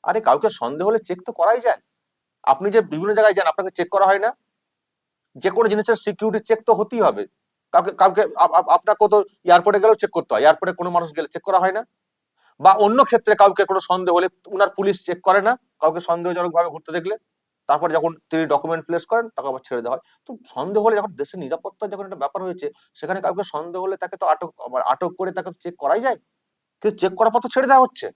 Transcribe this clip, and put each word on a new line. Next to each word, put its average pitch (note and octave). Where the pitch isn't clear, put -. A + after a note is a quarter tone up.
আরে, F#3
কাউকে D3
সন্দেহ D3
হলে A3
চেক F3+
তো A#3+
করাই A3
যায়। A3+
আপনি G3
যে A3
বিভিন্ন E3+
জায়গায় G#3+
যান, F#3
আপনাকে F#3
চেক F3
করা G3
হয় G3
না? A3
যে F3
কোনো A3
জিনিসের G#3+
সিকিউরিটি G#3+
চেক A3
তো A#3
হতেই A3+
হবে। A2+
কাউকে, F3
কাউকে F#3
আপ-, E3
আপ-, F3+
আপনাকেও G#3
তো G#3
এয়ারপোর্টে F3+
গেলেও G#3+
চেক G#3
করতে -
হয়, A2
এয়ারপোর্টে D#3+
কোনো F3
মানুষ E3+
গেলে D#3
চেক -
করা F#3+
হয় F#3+
না? A3
বা E3+
অন্য G#3+
ক্ষেত্রে G#3+
কাউকে G3
কোনো F#3+
সন্দেহ F3+
হলে F3
উনার G3
পুলিশ G3
চেক F3+
করে F#3+
না A#3
কাউকে D#3
সন্দেহজনকভাবে E3+
ঘুরতে D#3+
দেখলে? F3+
তারপর D3+
যখন D#3+
তিনি D#3+
ডকুমেন্ট D3+
প্লেস E3+
করেন, A#3
তাকে C3
আবার C3
ছেড়ে B2
দেওয়া B2
হয়। B2+
তো A#3+
সন্দেহ G3
হলে, A3
যখন G#3
দেশের C#3+
নিরাপত্তার E3+
যখন G3
একটা F#3+
ব্যাপার D3+
হয়েছে, F3+
সেখানে F#3
কাউকে F3
সন্দেহ F3
হলে F#3+
তাকে F3+
তো F#3
আটক, D#3+
আবার B2
আটক F3
করে F#3
তাকে F#3
তো F3
চেক E3+
করাই D#3
যায়, B3
কিন্তু G#3
চেক F#3
করার A3
পর A#3
তো B3
ছেড়ে C4
দেওয়া C4
হচ্ছে। -